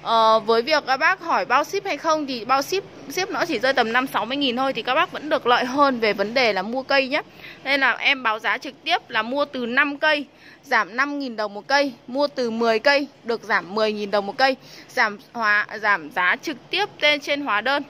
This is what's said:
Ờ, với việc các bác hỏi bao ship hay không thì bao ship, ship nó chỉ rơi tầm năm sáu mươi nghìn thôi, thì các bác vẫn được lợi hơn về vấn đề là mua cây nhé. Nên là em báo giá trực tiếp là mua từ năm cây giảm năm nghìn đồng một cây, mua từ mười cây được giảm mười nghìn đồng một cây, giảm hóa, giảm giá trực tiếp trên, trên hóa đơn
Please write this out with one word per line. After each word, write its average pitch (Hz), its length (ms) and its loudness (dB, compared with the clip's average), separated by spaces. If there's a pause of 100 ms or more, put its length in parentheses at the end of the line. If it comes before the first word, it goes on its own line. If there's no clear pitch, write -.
Ờ, 220 380 4
với 226 220 2
việc 240 240 2
các 262 100 2
bác 349 240 2
hỏi 330 240 0
bao 269 200 2
ship 392 200 -6
hay 359 120 -4
không 311 300 0
thì 247 180 -6
bao 269 180 2
ship, 370 220 -4 (240)
ship 370 220 -4
nó 285 160 -2
chỉ 262 120 -2
rơi 262 140 2
tầm 233 200 2
năm 254 140 2
sáu 214 180 -2
mươi 247 120 -6
nghìn 269 200 0
thôi, 269 160 0
thì 233 100 -6
các 254 120 0
bác 339 180 0
vẫn - 160 -10
được 294 180 0
lợi 240 180 4
hơn 262 360 2
về 214 120 2
vấn 202 220 -2
đề 247 180 4
là 185 100 0
mua 233 200 -4
cây 269 260 2
nhé. 294 140 -2 (420)
Nên 277 160 0
là 254 120 4
em 262 300 0
báo 220 160 0
giá 220 200 -2
trực 262 260 -12
tiếp 339 260 -2
là 226 120 0
mua 269 220 -2
từ 262 220 -6
năm 285 320 0
cây 302 280 0 (360)
giảm 214 340 -2
năm 285 220 -2
nghìn 254 180 -6
đồng 208 180 -6
một 208 120 -14
cây, 285 260 2 (140)
mua 277 220 -2
từ 254 220 -4
mười 226 280 2
cây 285 280 2 (180)
được 226 180 -4
giảm 196 320 -2
mười 220 180 0
nghìn 208 180 -6
đồng 202 160 0
một 202 120 -10
cây, 269 180 4 (320)
giảm 214 300 0 (140)
hóa, 208 340 0 (160)
giảm 190 280 0
giá 180 320 2
trực 294 140 -6 (140)
tiếp 392 180 -2 (120)
trên, 294 200 2
trên 285 200 -4
hóa 214 200 -2
đơn 269 300 -2